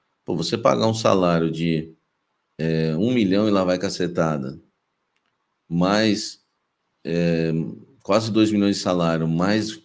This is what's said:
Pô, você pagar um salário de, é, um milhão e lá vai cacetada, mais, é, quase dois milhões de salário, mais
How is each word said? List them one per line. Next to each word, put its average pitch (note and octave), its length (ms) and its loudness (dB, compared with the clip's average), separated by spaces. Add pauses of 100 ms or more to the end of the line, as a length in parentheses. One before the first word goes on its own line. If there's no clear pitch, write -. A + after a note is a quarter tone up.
(240)
Pô, - 140 -6
você A2+ 200 -4
pagar A#2 300 2
um A2+ 60 0
salário F2+ 580 2
de, D#2+ 400 -4 (680)
é, D#2+ 380 -2
um A2 180 0
milhão G#2 320 2
e A2 60 0
lá F#2+ 140 2
vai F2+ 120 0
cacetada, E2 800 -4 (1080)
mais, G2 760 0 (640)
é, E2+ 480 0 (500)
quase A2 300 0
dois G#2+ 220 4
milhões G2+ 240 2
de - 40 -6
salário, E2 460 0
mais G2 580 0